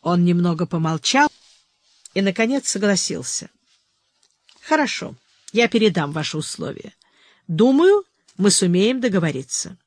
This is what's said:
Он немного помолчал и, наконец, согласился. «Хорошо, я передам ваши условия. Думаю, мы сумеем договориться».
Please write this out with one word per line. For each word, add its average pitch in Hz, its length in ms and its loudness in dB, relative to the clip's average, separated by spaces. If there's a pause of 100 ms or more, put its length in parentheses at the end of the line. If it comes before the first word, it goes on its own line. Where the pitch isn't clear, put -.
Он 175 240 2
немного 175 400 0
помолчал 165 640 0 (800)
и, 196 80 -2
наконец, 226 480 -2
согласился. - 800 -4 (1120)
«Хорошо, 262 540 -2 (360)
я 233 160 2
передам 185 440 0
ваши 156 260 -6
условия. - 560 -10 (540)
Думаю, 277 580 4 (320)
мы 190 140 4
сумеем 196 480 2
договориться». 180 880 -4